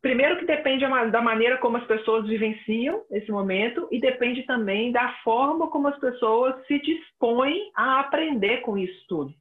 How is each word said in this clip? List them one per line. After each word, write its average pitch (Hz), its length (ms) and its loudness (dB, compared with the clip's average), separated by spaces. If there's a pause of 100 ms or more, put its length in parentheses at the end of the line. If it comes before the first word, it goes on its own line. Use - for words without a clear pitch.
Primeiro 269 380 2
que - 60 -6
depende 277 400 0
a 262 40 0
ma-, 247 160 2
da 226 160 2
maneira 233 360 2
como 240 200 0
as 240 80 -6
pessoas 220 420 0
vivenciam 220 760 -2 (100)
esse 214 200 -4
momento 202 600 -2
e 254 80 -2
depende 247 440 0
também 226 480 -2
da 247 180 0 (140)
forma 285 460 2
como 285 200 0
as 285 100 -6
pessoas 247 560 2 (100)
se 285 140 0
dispõem 302 960 0
a 262 240 2
aprender 269 600 0
com 202 160 -4
isso 185 320 -6
tudo. 147 320 -4